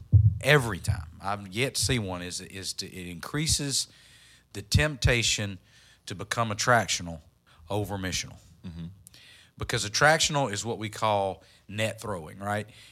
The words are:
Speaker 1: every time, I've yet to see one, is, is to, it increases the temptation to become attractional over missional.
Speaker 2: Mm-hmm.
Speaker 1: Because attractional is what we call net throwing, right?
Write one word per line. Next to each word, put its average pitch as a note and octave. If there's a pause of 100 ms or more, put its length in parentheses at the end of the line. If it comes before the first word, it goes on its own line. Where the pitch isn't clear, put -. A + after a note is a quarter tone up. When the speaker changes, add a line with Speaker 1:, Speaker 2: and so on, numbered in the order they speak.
(420)
Speaker 1:
every C3+
time, - (160)
I've G2
yet A#2+
to -
see C3
one, F#2
is, F2+
is F#2
to, F#2+
it F2+
increases C#3 (680)
the G2
temptation A#2+ (480)
to A2+
become A2
attractional G2+ (500)
over G2+
missional. F#2+ (300)
Speaker 2:
Mm-hmm. E2 (680)
Speaker 1:
Because G#2+
attractional D3
is G2+
what A2
we A2
call G2+ (280)
net G#2+
throwing, F2+
right? G#2 (260)